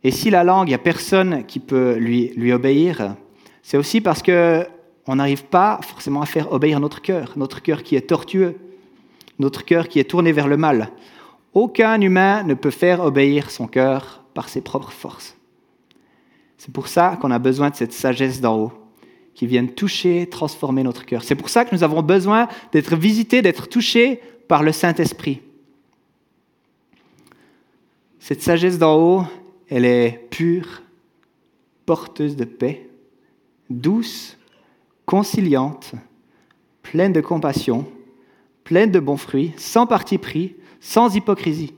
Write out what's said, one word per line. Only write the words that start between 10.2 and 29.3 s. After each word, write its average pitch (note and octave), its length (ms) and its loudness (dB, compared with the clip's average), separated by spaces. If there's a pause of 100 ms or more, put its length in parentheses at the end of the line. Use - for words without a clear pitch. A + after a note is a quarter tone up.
vers D3 160 2
le D3 100 2
mal. C3+ 320 2 (640)
Aucun A3 460 4
humain G3 440 4
ne D3+ 100 0
peut C3+ 180 -2
faire F3+ 300 2
obéir C#3 500 2
son A#2+ 160 -10
cœur C3 560 -2 (100)
par C3 140 -10
ses C3 140 -8
propres - 300 -8
forces. - 440 -18 (1200)
C'est - 140 -20
pour C3+ 160 -10
ça F3+ 320 0
qu'on C3 120 -2
a A#2+ 80 0
besoin C3 320 0
de - 40 -18
cette A#2 160 -6
sagesse C3 480 -4
d'en A2+ 180 0
haut, A2 140 -4 (640)
qui A#2 140 -6
vienne B2 220 0
toucher, F3 600 -2
transformer C3+ 540 -4
notre B2 220 -6
cœur. A#2 180 -6
C'est C#3 120 -2
pour - 140 -12
ça A#3+ 160 2
que G#3 100 -4
nous E3+ 80 0
avons D#3+ 200 0
besoin G3 440 2 (240)
d'être D#3+ 240 2
visités, G#3+ 460 2
d'être F3+ 260 0
touchés A#3+ 540 2 (260)
par D3+ 160 4
le D#3 80 4
Saint-Esprit. D#3 720 -2 (2750)
Cette - 220 -8
sagesse F3 360 2
d'en D#3+ 180 4
haut, F3 280 4 (440)